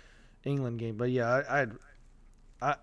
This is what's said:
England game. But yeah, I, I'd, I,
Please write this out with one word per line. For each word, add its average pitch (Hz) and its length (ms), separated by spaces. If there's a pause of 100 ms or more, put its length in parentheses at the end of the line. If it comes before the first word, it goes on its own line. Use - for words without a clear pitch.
(420)
England 127 380
game. 113 160
But 123 160
yeah, 120 180
I, 135 320
I'd, 110 100 (880)
I, 139 220